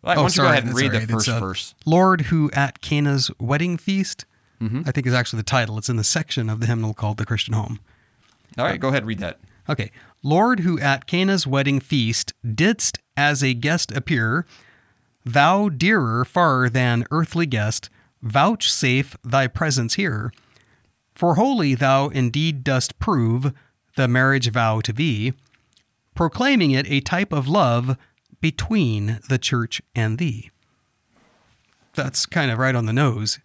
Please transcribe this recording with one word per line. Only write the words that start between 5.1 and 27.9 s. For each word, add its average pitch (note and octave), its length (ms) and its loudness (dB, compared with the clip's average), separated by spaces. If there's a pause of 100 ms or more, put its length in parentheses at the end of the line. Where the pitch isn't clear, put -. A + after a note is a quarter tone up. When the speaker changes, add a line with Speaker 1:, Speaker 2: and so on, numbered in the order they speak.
Speaker 2:
actually A#2+ 240 -2
the A2 60 -4
title. A2 320 0
It's G#2+ 120 -6
in A#2+ 80 0
the G#2+ 80 0
section C3+ 440 -2
of A2 120 -4
the A#2 60 -2
hymnal A2 280 -2
called G#2+ 240 -4
The G#2 80 -4
Christian A2+ 280 -4
Home. A2 260 -4 (760)
Speaker 1:
All B2 80 -2
right, E3+ 160 -2
go C3 80 -2
ahead, C3 180 0
read A2 120 -6
that. F2+ 200 -8 (300)
Speaker 2:
Okay. C#3 220 -4 (320)
"Lord, G3 380 2
who E3+ 200 0
at C#3 260 -2
Cana's F#3 400 0
wedding C#3 340 0
feast A#2 520 -2 (220)
didst F#3+ 440 0 (180)
as C#3+ 260 0
a C3 120 2
guest C#3+ 380 -2
appear, B2+ 520 0 (800)
thou D#3+ 440 4
dearer C#3+ 560 2
far C3+ 440 2
than A#2+ 420 0
earthly E3 360 0
guest, A2+ 420 -4 (340)
vouchsafe C3+ 1000 0
thy C3 220 2
presence B2 480 -2
here. C3+ 380 -4 (840)
For F3 220 2
holy G#3 400 2
thou C3+ 320 2
indeed C#3 560 -2
dost C3 340 0
prove C3 540 0 (440)
the C3 120 0
marriage B2+ 420 2
vow A2 300 0
to A2 120 -4
be, B2 400 -2 (840)
proclaiming F#3+ 580 2
it C3+ 180 0
a C#3 100 2
type F3+ 320 -2
of C#3+ 160 -2
love B2+ 480 2 (440)